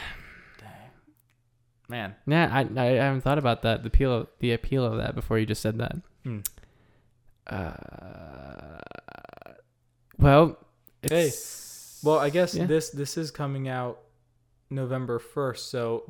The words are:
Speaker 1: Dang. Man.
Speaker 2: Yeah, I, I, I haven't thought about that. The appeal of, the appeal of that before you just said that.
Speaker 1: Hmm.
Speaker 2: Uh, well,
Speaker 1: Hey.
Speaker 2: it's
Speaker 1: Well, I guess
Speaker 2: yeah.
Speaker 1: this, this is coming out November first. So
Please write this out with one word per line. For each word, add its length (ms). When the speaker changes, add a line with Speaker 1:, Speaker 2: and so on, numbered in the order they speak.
Speaker 1:
Dang. 300
Man. 280
Speaker 2:
Yeah, 240
I, 100
I, 100
I 40
haven't 180
thought 180
about 240
that. 200
The 40
appeal 260
of, 140
the 140
appeal 320
of 120
that 180
before 240
you 60
just 160
said 180
that. 160
Speaker 1:
Hmm. 160
Speaker 2:
Uh, 1300
well, 380
Speaker 1:
Hey. 260
Speaker 2:
it's 760
Speaker 1:
Well, 160
I 100
guess 260
Speaker 2:
yeah. 100
Speaker 1:
this, 260
this 260
is 140
coming 360
out 320
November 500
first. 500
So 400